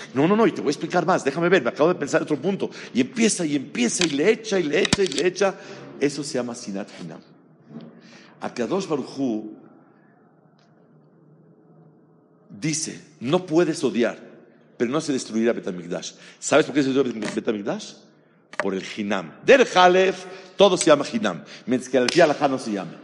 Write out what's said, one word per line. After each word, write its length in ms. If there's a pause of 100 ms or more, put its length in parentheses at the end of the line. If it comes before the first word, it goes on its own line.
(140)
No, 120
no, 80
no, 140
y 40
te 80
voy 100
a 20
explicar 340
más, 180
déjame 240
ver, 140
me 60
acabo 220
de 40
pensar 280
otro 140
punto. 340 (220)
Y 100
empieza, 440
y 80
empieza, 500
y 60
le 220
echa, 260
y 60
le 160
echa, 240
y 20
le 220
echa. 260 (460)
Eso 240
se 100
llama 220
sinat 320 (120)
hinam. 200 (1200)
Akadosh 480
Baruj 300
Hu 380 (3000)
dice, 520 (200)
no 260
puedes 380
odiar, 340 (580)
pero 140
no 100
se 120
destruirá 400
Bet 160
Hamikdash. 460 (260)
¿Sabes 260
por 80
qué 80
se 100
destruyó 400
Bet 140
Hamikdash? 480 (640)
Por 160
el 80 (140)
hinam. 380 (120)
Derech 300
Aleph, 480 (320)
todo 200
se 100
llama 240
hinam, 340 (220)
mientras 220
que 80
al 120
pi 120
alajá 280
no 100
se 140
llama. 320